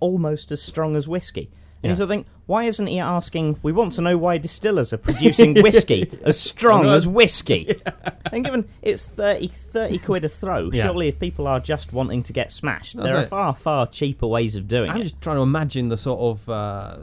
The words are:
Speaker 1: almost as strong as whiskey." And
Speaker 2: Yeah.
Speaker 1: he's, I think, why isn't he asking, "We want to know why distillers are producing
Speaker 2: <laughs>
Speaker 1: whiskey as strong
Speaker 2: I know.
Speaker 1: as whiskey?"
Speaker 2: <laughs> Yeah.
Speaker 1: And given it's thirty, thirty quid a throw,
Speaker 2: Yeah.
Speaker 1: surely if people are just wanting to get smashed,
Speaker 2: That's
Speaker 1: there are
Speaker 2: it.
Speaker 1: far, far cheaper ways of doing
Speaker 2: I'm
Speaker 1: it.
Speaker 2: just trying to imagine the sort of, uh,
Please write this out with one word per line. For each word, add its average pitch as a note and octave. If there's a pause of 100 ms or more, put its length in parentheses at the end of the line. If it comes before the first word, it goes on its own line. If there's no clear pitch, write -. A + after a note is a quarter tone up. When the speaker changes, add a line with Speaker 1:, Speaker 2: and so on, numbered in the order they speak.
Speaker 1:
almost E3+
as D3
strong D#3
as C#3+
whiskey." E3+
And - (340)
Speaker 2:
Yeah. -
Speaker 1:
he's, F3+
I G3+
think, F3+ (200)
why A3
isn't G#3+
he F3+
asking, E3
"We D3+
want F3+
to -
know F3
why E3+
distillers E3
are A2+
producing D3+
Speaker 2:
<laughs> G#3
Speaker 1:
whiskey F#3+ (140)
as D3+
strong A3
Speaker 2:
I D3+
know. C#3
Speaker 1:
as E3
whiskey?" F3
Speaker 2:
<laughs> -
Yeah. -
Speaker 1:
And A#3+
given C4 (140)
it's G3+
thirty, G3+
thirty -
quid F#3
a D#3
throw, C#3+
Speaker 2:
Yeah. A#2+
Speaker 1:
surely F3
if C#3+
people F3+
are C3+
just D3+
wanting B2
to -
get A#2
smashed, -
Speaker 2:
That's A3
Speaker 1:
there C3
are D3
Speaker 2:
it. A#2+
Speaker 1:
far, G3
far C#3+
cheaper C#3
ways A2+
of G2
doing A2+
Speaker 2:
I'm G3
Speaker 1:
it. A3+
Speaker 2:
just -
trying D#3
to C3+
imagine C3+
the A2+
sort B2
of, A2+
uh, G2+